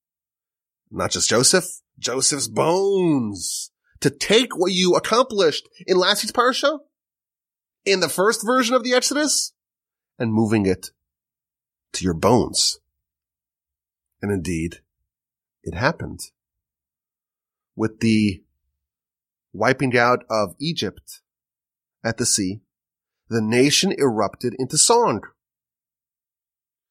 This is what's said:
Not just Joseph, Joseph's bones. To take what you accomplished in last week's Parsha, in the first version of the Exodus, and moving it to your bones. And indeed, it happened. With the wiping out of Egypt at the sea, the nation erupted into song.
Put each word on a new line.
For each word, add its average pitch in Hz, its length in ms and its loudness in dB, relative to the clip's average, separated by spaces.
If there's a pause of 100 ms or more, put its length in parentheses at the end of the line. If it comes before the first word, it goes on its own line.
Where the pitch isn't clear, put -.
(880)
Not 92 220 -4
just - 180 -2
Joseph, 135 520 2 (180)
Joseph's 131 480 -2
bones. 147 1200 0 (280)
To 147 100 2
take 240 480 0
what 196 140 0
you 180 240 4
accomplished 208 720 0 (160)
in 180 120 2
last 190 260 2
week's 214 80 -8
Parsha, 262 480 0 (1040)
in 196 140 2
the 165 100 0
first 214 360 0
version 247 280 0
of 247 100 2
the 247 100 -2
Exodus, 262 600 0 (640)
and 117 160 -2
moving 110 320 2
it 92 220 -2 (1080)
to - 100 -10
your 90 100 0
bones. 92 680 2 (1400)
And 101 100 -2
indeed, 82 460 -4 (840)
it - 120 -10
happened. 131 440 -4 (1600)
With 110 240 -4
the 107 440 2 (1080)
wiping 123 460 0
out 120 320 2
of 104 300 -2
Egypt - 640 -8 (840)
at 113 140 -4
the 120 80 -2
sea, 101 360 -4 (640)
the 113 140 -2
nation 131 500 2
erupted 113 680 -2
into 131 200 -6
song. 220 440 2 (1700)